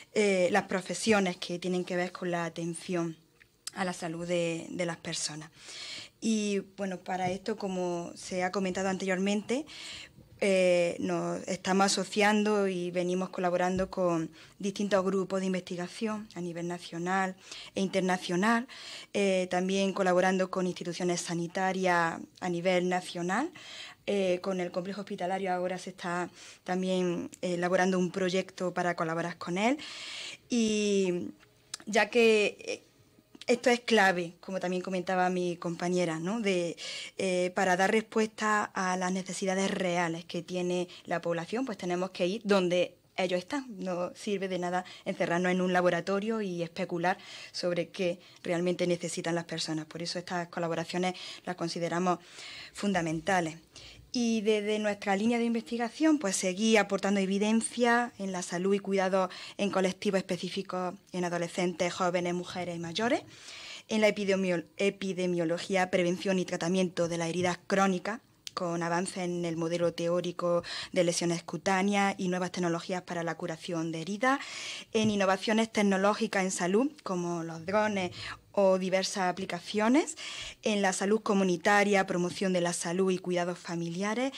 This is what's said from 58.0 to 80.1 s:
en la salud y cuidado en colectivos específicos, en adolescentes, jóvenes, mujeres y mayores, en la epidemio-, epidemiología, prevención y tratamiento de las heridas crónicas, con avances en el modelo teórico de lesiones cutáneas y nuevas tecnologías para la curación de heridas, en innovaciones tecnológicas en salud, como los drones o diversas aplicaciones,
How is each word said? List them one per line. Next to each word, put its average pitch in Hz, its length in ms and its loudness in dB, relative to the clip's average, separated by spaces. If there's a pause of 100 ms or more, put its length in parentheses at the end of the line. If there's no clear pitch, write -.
en 190 140 -6
la 180 120 -4
salud 185 300 0
y 202 60 2
cuidado 190 500 2 (280)
en 202 140 0
colectivos 185 480 2
específicos, 185 720 -4 (180)
en 175 140 -2
adolescentes, 175 680 0
jóvenes, 175 400 0
mujeres 175 440 -6
y - 20 -8
mayores, 220 440 0 (640)
en 220 100 2
la 214 80 6
epidemio-, 190 560 2 (140)
epidemiología, 185 1120 0
prevención 185 480 2
y 175 60 0
tratamiento 175 640 0
de 170 80 -4
las 165 100 -2
heridas 175 400 0
crónicas, 190 540 2 (320)
con 170 300 -2
avances 170 340 -2
en 175 260 -2
el 165 140 -2
modelo 170 360 0
teórico 175 720 0 (300)
de 185 100 4
lesiones 170 400 0
cutáneas 196 720 2
y 190 120 -2
nuevas 180 240 -2
tecnologías 175 480 -2
para 175 200 -6
la 165 140 -2
curación 165 560 -6
de 165 80 -6
heridas, 208 400 0 (540)
en 220 180 4
innovaciones 202 600 2
tecnológicas 202 720 4
en 185 60 0
salud, 196 380 2 (140)
como 175 400 -2
los 165 220 -10
drones 196 460 0 (420)
o 190 260 6
diversas 185 500 0
aplicaciones, 208 840 0 (480)